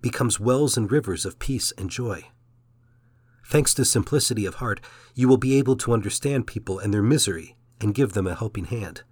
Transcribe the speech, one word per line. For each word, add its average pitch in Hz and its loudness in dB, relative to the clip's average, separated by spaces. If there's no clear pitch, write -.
becomes 117 -2
wells 127 2
and 110 0
rivers 95 -2
of 95 -8
peace - -4
and 95 -6
joy. 110 -8
Thanks 151 2
to 131 2
simplicity 117 0
of 90 -6
heart, 107 -4
you 127 2
will 127 8
be 131 2
able 131 4
to 120 0
understand 120 -2
people 95 -8
and 101 -2
their 104 2
misery 104 0
and 104 0
give 131 0
them 95 -2
a 90 -4
helping 98 -6
hand. 82 -8